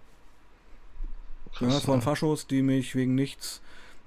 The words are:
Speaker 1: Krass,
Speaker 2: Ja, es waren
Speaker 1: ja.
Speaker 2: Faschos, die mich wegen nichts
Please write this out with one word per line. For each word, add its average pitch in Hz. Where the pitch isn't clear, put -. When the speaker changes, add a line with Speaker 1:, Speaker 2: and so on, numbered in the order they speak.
Speaker 1:
Krass, 123
Speaker 2:
Ja, 143
es 139
waren 131
Speaker 1:
ja. 117
Speaker 2:
Faschos, 147
die 135
mich 135
wegen 127
nichts -